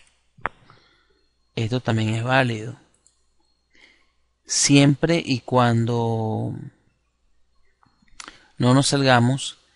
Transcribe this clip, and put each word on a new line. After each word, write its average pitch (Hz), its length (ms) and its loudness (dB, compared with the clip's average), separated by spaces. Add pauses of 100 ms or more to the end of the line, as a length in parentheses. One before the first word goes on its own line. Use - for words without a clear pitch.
(1600)
Esto 113 240 -2
también 110 340 -2
es 113 80 -6
válido, 120 540 -2 (1700)
siempre 143 800 2
y 123 160 -4
cuando 117 1120 -2 (2000)
no 123 160 2
nos 139 140 4
salgamos 131 680 2 (200)